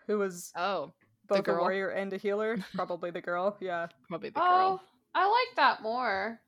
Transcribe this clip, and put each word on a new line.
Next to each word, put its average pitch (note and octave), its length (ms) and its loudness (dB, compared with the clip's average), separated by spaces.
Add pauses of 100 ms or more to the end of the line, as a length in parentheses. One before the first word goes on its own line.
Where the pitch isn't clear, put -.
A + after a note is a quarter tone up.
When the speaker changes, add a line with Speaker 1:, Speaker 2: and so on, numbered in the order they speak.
Speaker 1:
who G#3+ 100 0
was F#3+ 380 -4
Speaker 2:
Oh, F3 380 -4 (340)
the G3+ 80 2
Speaker 1:
both G3 40 4
a - 40 2
Speaker 2:
girl. E3+ 180 0
Speaker 1:
warrior F#3+ 280 0
and G3 240 -4
a F#3+ 40 -6
healer. G#3+ 400 -2
Speaker 2:
<laughs> F#3 180 -10
Speaker 1:
Probably F3 360 -4
the F3 100 -8
girl, F3+ 380 -2
yeah. F3 280 -4 (200)
Speaker 2:
Probably - 220 -8
the - 100 -4
girl. F#4 440 4
Speaker 3:
Oh, - 40 -20 (260)
I F4+ 120 4
like A#4+ 300 2
that C#4 260 4
more. A3 680 -2